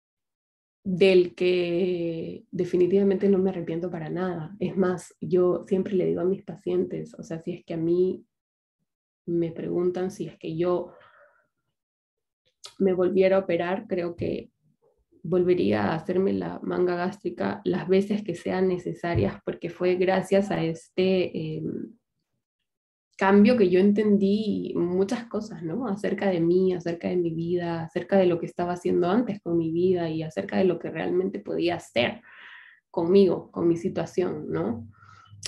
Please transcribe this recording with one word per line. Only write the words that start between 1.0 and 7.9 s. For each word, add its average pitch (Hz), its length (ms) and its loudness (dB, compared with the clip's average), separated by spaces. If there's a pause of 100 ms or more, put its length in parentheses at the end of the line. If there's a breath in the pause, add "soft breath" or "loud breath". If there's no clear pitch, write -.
que 175 1160 -2
definitivamente 190 800 2
no 190 100 4
me 190 120 2
arrepiento 170 400 -6
para 160 200 -8
nada. 170 500 -6
Es 180 160 -4
más, 180 440 0
yo 175 460 2
siempre 190 280 -2
le 170 120 2
digo 175 140 0
a 170 40 0
mis 196 180 -2
pacientes, 170 760 -6
o 170 40 -14
sea, 165 180 -10
si 180 120 -8
es - 120 -14
que 170 100 -10
a 165 40 -6
mí 175 480 0 (1000)